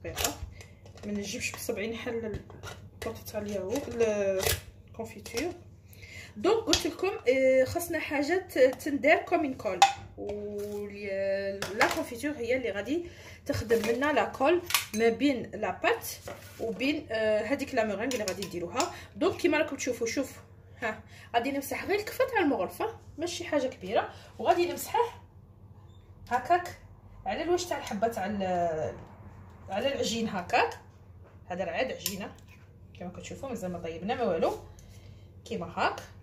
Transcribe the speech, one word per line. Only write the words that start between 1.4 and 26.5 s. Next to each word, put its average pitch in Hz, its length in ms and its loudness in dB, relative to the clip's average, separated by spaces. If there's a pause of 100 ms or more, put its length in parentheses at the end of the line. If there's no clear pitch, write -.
بصبعي 214 400 -4
نحل 226 340 -4
البوط - 920 -10 (140)
تاع 214 80 -4
الياغورت، 208 500 -2 (1000)
الكونفيتور. 233 640 -6 (840)
دونك 403 260 4
قلت - 240 2
لكم، 370 200 -2
آه، 262 560 6
خاصنا 339 360 -2
حاجه 311 500 0
ت-، 339 100 -2
تندار 269 580 6
كومين 320 360 0
كول، 185 260 -4 (380)
و 202 120 -6 (640)
ال-، 196 840 -2
لا 285 180 6
كونفيتور 294 360 -4
هي 233 260 0
اللي 233 140 -2
غادي 233 340 -2 (400)
تخدم 226 460 2
لنا 277 220 2
لا 214 120 4
كول 339 360 4 (340)
ما 226 140 6
بين 247 420 2
لا 190 320 -4
بات 453 240 2 (520)
وبين، 247 520 -2
آه، 214 300 2
هذيك 269 340 -2
لا 220 100 4
مورينغ 214 280 -2
اللي 214 120 0
غادي 185 220 -4
نديروها. 175 460 -2 (220)
دونك 294 220 2
كيما 311 200 4
راكم 302 180 0
تشوفوا، 240 320 -2
شوف، 262 320 -2 (420)
ها، 220 180 -4 (360)
غادي 240 160 2
نمسح 277 340 -2
غير 392 140 4
الكفه - 320 0
تاع 453 80 4
المغرفه، 285 600 2 (180)
ماشي 339 260 -4
حاجه 285 240 2
كبيره، 214 420 -2 (300)
وغادي 349 260 6
نمسحه - 580 0 (1040)
هكاك 339 500 2 (460)